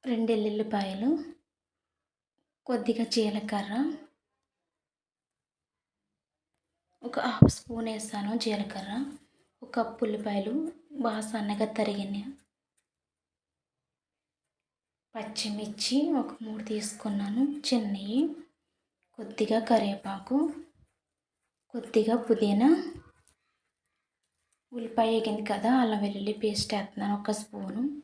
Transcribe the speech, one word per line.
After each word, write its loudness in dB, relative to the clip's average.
రెండు 2
ఎల్లుల్లిపాయలు, 0
కొద్దిగా 0
జీలకర్ర, 0
ఒక -6
హాఫ్ 10
స్పూన్ -6
వేసాను -4
జీలకర్ర, -4
ఒక -20
కప్పు -2
ఉల్లిపాయలు -2
బాగా -2
సన్నగా -2
తరిగిన, -2
పచ్చిమిర్చి -2
ఒక -8
మూడు -8
తీసుకున్నాను -2
చిన్నవి, 0
కొద్దిగా 0
కరివేపాకు, 2
కొద్దిగా 2
పుదీనా, 4
ఉల్లిపాయ 2
వేగింది 0
కదా, 2
అల్లం 2
వెల్లుల్లి -2
పేస్ట్ -2
వేస్తున్నాను -2
ఒక -2
స్పూను -6